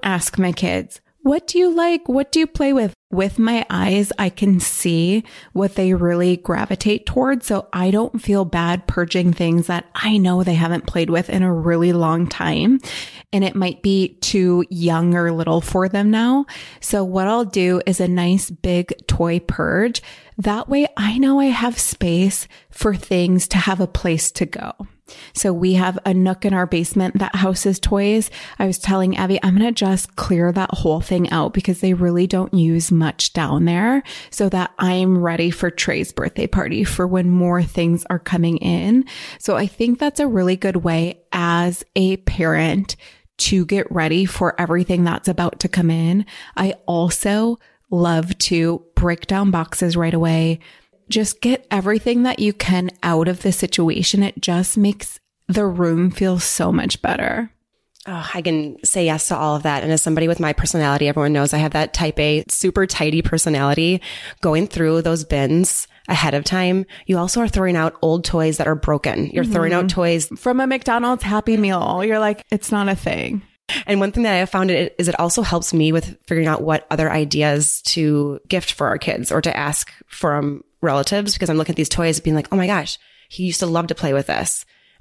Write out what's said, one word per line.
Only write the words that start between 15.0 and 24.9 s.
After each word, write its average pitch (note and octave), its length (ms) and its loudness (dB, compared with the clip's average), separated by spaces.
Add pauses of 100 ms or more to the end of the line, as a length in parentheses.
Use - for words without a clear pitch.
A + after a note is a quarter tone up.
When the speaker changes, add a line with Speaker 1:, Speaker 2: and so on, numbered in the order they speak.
Speaker 1:
or E3+ 180 2
little E3 300 0
for F#3 260 0
them G3+ 220 0
now. A#3+ 340 2 (380)
So G3+ 200 -2
what F#3+ 260 0
I'll A#3 180 0
do F3+ 400 2
is F#3+ 120 -8
a F3+ 100 0
nice F3+ 420 0
big F3 420 -2 (140)
toy E3+ 340 0
purge. F3 600 -2 (340)
That G#3 320 -4
way C#4+ 180 2 (120)
I G#3+ 180 0
know C4+ 240 4
I C#4 60 4
have A#3+ 320 0
space F3+ 680 0 (240)
for G#3+ 240 -2
things F3+ 540 0
to - 80 0
have F#3 240 0
a F#3 60 2
place E3 460 -2
to - 120 -4
go. - 280 -8 (600)